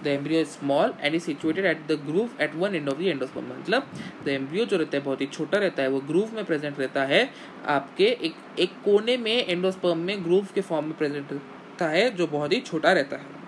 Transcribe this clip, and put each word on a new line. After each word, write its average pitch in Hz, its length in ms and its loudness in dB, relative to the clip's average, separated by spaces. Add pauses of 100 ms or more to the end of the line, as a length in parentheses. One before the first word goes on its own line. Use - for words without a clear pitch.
The 139 160 0
embryo 151 260 2
is - 20 -12
small 143 420 2
and 151 260 -4
is 170 140 -2
situated 160 360 -2
at 156 260 0
the 156 60 2 (100)
groove 196 220 0 (120)
at 151 160 0
one 190 140 0
end 156 220 -2
of - 20 -2
the 175 180 0
endosperm।" 131 460 -6
मतलब 233 280 0 (360)
the 139 160 0
embryo 156 260 0
जो 196 120 2
रहता 151 200 2
है 143 60 -2
बहुत 139 180 -2
ही 139 40 0
छोटा 147 320 -2
रहता 180 260 2
है, 135 60 2
वो 135 100 2
groove 175 360 0
में 214 100 -4
present 147 340 -2
रहता 135 240 0
है, 180 280 4 (340)
आपके 147 400 2
एक, - 540 -2
एक 180 100 4
कोने 214 480 2
में 233 300 0
endosperm 180 480 2
में 185 280 -2
groove 185 320 4
के 196 60 0
form 160 240 -2
में 156 120 -6
present 143 340 -2
रहता - 560 -6
है, 196 280 4
जो 170 120 2
बहुत 147 260 0
ही 240 60 4
छोटा 160 340 2
रहता 156 240 2
है। - 300 -14